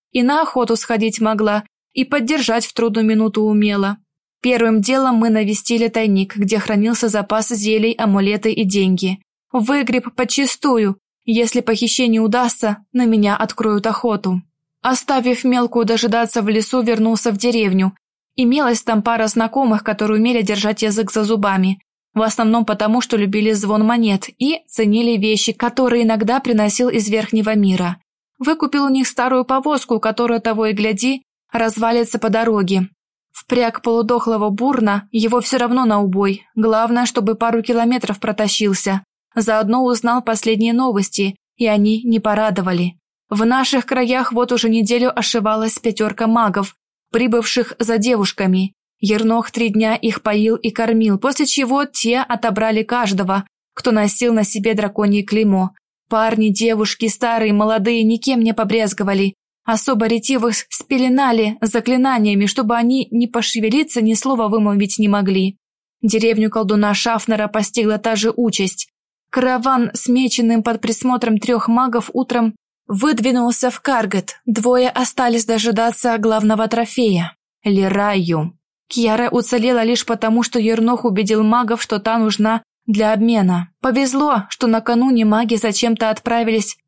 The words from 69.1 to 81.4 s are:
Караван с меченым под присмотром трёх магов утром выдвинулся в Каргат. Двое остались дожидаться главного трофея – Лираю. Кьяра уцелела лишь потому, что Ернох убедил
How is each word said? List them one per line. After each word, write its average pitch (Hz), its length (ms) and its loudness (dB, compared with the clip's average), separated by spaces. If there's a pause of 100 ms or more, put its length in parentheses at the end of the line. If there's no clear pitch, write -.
Караван 254 640 0
с - 160 -2
меченым 240 540 2
под 233 180 -2
присмотром 226 580 0
трёх 226 300 -2
магов 240 440 0
утром 240 420 -2 (320)
выдвинулся 240 840 0
в - 100 -12
Каргат. 208 640 -2
Двое 247 420 2
остались 240 560 0
дожидаться 226 760 0
главного 220 500 2
трофея – 226 640 0 (300)
Лираю. 190 920 0 (320)
Кьяра 233 420 0
уцелела 240 520 0
лишь 233 240 0
потому, 226 360 0
что - 160 -2
Ернох 226 460 0
убедил 214 380 0